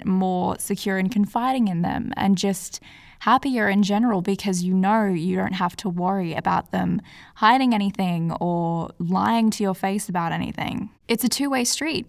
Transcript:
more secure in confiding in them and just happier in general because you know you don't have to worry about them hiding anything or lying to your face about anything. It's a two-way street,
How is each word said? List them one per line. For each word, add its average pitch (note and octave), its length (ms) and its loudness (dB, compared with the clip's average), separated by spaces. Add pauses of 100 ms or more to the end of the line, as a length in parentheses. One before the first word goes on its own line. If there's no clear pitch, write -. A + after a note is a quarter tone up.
more F#3 540 0
secure G3 380 -4
in F#3+ 100 0
confiding A#3 640 0
in E3+ 140 -2
them - 340 -4
and G3 200 2
just - 440 -4 (380)
happier B3 480 2
in G3+ 160 4
general G3+ 380 2
because F#3+ 420 0
you F#3 100 0
know G3+ 320 4
you F#3 300 0
don't F#3+ 180 -2
have F#3 220 -2
to - 140 -6
worry F3 440 -2
about F3 380 -2
them F3+ 300 0 (340)
hiding B3 380 4
anything F#3 680 0
or E3+ 600 0
lying G3+ 500 2
to G#3+ 140 -2
your F#3+ 120 0
face G3 320 -2
about E3+ 240 -2
anything. - 580 -4 (180)
It's A3+ 160 0
a A#3+ 60 2
two-way C4+ 340 0
street, C#4+ 460 -2